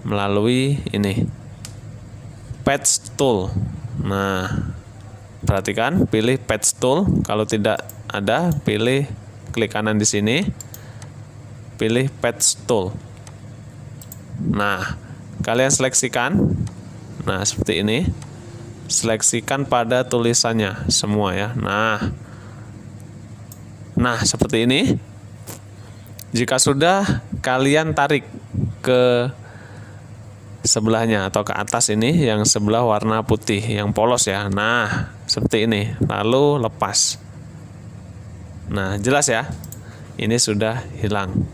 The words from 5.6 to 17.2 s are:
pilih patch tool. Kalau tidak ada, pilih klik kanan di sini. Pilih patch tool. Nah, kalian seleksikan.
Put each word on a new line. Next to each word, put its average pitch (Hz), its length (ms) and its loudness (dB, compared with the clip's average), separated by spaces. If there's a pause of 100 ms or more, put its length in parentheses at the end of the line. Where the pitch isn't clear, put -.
pilih 113 280 4
patch - 480 -2
tool. 151 240 4 (160)
Kalau 107 240 0
tidak 107 360 0 (280)
ada, 113 400 2 (160)
pilih 123 400 2 (440)
klik 110 240 0
kanan 107 240 2
di 104 80 4
sini. 110 400 2 (1300)
Pilih 120 320 2 (160)
patch - 400 0
tool. 107 320 2 (1400)
Nah, 101 560 0 (480)
kalian 131 280 4
seleksikan. 131 840 2 (720)